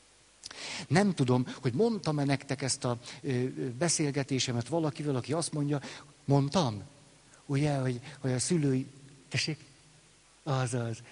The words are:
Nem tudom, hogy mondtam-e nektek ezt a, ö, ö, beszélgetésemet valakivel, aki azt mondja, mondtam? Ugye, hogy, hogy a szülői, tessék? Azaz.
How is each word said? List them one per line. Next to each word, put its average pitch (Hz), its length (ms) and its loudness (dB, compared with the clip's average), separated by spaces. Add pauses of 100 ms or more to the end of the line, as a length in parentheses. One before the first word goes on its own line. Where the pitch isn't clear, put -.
(880)
Nem 185 260 6
tudom, 123 340 4 (140)
hogy 120 120 0
mondtam-e 160 500 2
nektek 139 380 -2
ezt 131 220 -2
a, 120 160 0 (220)
ö, 156 60 -10
ö, 135 440 -2
beszélgetésemet 135 960 0
valakivel, 147 480 0
aki 127 180 -2
azt 165 200 -2
mondja, 143 280 0 (440)
mondtam? 139 580 4 (640)
Ugye, 143 300 2
hogy, 127 260 -2 (180)
hogy 131 120 -2
a 127 80 0
szülői, 143 480 2 (420)
tessék? - 340 -4 (800)
Azaz. 123 540 0 (140)